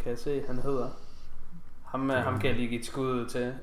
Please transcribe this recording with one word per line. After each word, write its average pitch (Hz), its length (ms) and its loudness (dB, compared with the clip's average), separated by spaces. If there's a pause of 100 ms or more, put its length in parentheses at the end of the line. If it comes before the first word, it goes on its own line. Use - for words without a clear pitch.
kan - 80 0
jeg 120 100 -2
se, 139 280 0
han 127 120 2
hedder. 127 300 4 (960)
Ham, 135 260 0
øh, 131 60 4
ham 127 220 2
kan 139 100 4
jeg 117 80 6
lige 120 120 2
give 117 100 -2
et - 60 -6
skud 131 260 -2
ud 120 160 0
til, 123 360 -2